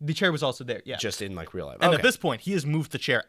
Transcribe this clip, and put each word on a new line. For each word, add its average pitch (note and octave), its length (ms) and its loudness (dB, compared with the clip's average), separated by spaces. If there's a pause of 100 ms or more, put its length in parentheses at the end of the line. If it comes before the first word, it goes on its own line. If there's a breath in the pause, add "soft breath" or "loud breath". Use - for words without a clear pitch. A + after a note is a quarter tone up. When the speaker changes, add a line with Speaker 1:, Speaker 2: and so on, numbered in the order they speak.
Speaker 1:
The D3+ 120 -2
chair F3+ 180 2
was D3+ 120 -2
also C3 220 -2
there, A2+ 200 -6
yeah. B2+ 120 -6
Speaker 2:
Just G#2 240 -2
in, G2 120 -6
like, E2 200 -10
real F2 120 -6
life. C2+ 160 -14
Speaker 1:
And E3+ 80 6
Speaker 2:
Okay. E3+ 60 6
Speaker 1:
at - 80 0
this B3 140 4
point, C3 240 0
he F#3 100 -4
has E3+ 140 0
moved D3+ 260 0
the C#3 80 -6
chair B2 300 2